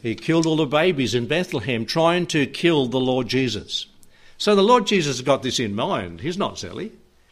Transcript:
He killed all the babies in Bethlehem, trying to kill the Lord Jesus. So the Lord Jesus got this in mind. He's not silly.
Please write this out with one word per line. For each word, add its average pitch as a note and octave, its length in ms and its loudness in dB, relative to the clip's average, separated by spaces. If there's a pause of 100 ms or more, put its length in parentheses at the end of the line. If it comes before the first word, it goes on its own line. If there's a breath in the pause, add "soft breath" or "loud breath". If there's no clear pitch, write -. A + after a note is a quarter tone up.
He A2+ 120 -4
killed D#3+ 300 0
all D#3 120 0
the D#3 100 2
babies C#3+ 480 2
in A#2+ 120 0
Bethlehem, C3+ 600 -2
trying E3 400 2
to D3 200 0
kill D#3 400 2
the B2 140 -2
Lord B2+ 280 0
Jesus. B2 580 -2 (500 soft breath)
So - 180 2
the G3 80 6
Lord A3+ 240 4
Jesus D3 360 0
got C3 200 2
this B2 160 -2
in A2 160 -2
mind. G#2+ 460 -4
He's F3 180 -8
not A#2+ 200 -4
silly. C3+ 340 -10 (400 soft breath)